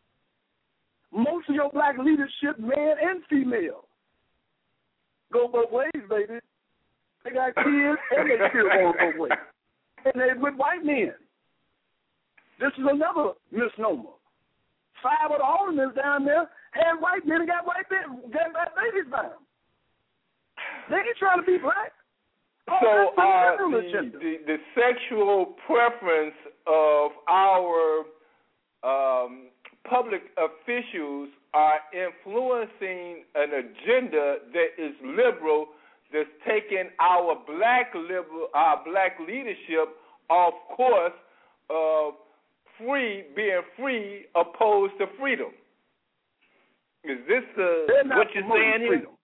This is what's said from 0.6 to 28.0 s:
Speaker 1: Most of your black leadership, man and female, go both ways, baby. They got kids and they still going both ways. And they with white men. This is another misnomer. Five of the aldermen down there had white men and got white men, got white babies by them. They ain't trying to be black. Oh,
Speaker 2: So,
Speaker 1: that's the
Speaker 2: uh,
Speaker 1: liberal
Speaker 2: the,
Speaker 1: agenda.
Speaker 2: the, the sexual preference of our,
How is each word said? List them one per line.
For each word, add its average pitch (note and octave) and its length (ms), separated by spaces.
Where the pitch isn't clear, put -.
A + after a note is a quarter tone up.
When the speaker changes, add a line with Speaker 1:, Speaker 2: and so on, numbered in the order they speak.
Speaker 1:
Most D4 380
of C#4+ 60
your C#4+ 160
black C#4+ 260
leadership, C#4+ 600
man D4 440
and F4+ 280
female, B3 560
go A#3+ 160
both A#3 220
ways, C4+ 360
baby. G#3+ 320
They A#3+ 60
got B3+ 240
kids C#4+ 440
and D4 160
they A#3+ 80
still G#3+ 200
going F#3 240
both E3 240
ways. D#3+ 220
And C4 160
they B3+ 160
with C#4 180
white D#4 300
men. A#3+ 300
This C4+ 180
is C4 80
another D4 480
misnomer. G#3+ 600
Five D4+ 300
of D4 80
the C#4 40
aldermen D4 520
down C#4 280
there D4+ 240
had E4 280
white F4+ 260
men D#4+ 160
and E4 80
got F4 160
white F4+ 240
men, D#4 320
got E4 220
white E4 240
babies F#4+ 340
by B3 120
them. - 200
They C#4+ 60
ain't G#4+ 240
trying F#4 200
to E4+ 60
be F4+ 120
black. E4 340
Oh, F#4 100
Speaker 2:
So, A4+ 100
Speaker 1:
that's F4+ 420
the G4 40
Speaker 2:
uh, F#4+ 40
Speaker 1:
liberal C#4 40
Speaker 2:
the, B3+ 160
Speaker 1:
agenda. D3+ 320
Speaker 2:
the, D#3+ 140
the D#3 100
sexual G#3+ 800
preference G3+ 680
of D3+ 440
our, F3 760